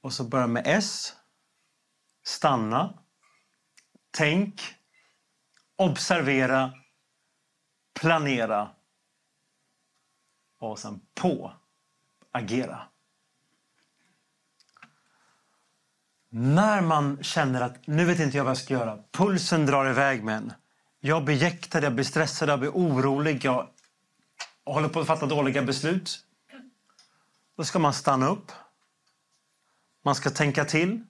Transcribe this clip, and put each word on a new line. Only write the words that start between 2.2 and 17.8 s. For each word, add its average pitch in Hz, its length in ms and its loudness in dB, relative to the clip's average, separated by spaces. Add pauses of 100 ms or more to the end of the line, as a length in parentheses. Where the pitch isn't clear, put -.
Stanna. 131 760 0 (1120)
Tänk. 175 640 -2 (1000)
Observera. 135 960 2 (1300)
Planera. 127 680 0 (1900)
Och 110 200 -10
sen 98 220 -14 (140)
på. 151 380 -2 (760)
Agera. 117 520 -6 (3500)
När 160 520 2
man 143 420 2
känner 131 380 0
att - 260 -6